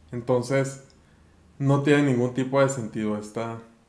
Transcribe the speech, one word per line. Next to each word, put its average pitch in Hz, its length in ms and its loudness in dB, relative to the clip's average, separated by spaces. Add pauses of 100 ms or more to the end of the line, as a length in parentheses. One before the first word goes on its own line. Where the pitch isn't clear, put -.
(100)
Entonces, 127 720 -2 (800)
no 139 220 2
tiene 143 200 4
ningún 123 320 0
tipo 131 260 0
de 135 80 4
sentido 110 480 -4
esta 117 420 -8 (300)